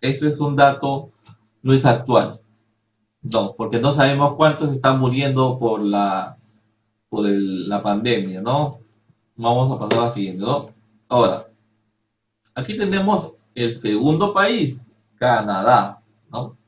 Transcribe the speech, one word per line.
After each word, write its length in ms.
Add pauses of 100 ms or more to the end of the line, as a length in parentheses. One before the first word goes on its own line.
eso 260
es 140
un 160
dato, 540 (520)
no 100
es 120
actual. 560 (800)
No, 320
porque 260
no 120
sabemos 440
cuántos 360
están 260
muriendo 600
por 220
la, 560 (720)
por 180
el, 420
la 140
pandemia, 600
¿no? 380 (560)
Vamos 360
a 60
pasar 240
a 60
la 40
siguiente, 300
¿no? 280 (380)
Ahora, 400 (1040)
aquí 220
tenemos 560 (220)
el 220
segundo 580
país, 520 (300)
Canadá, 880 (280)
¿no? 260 (120)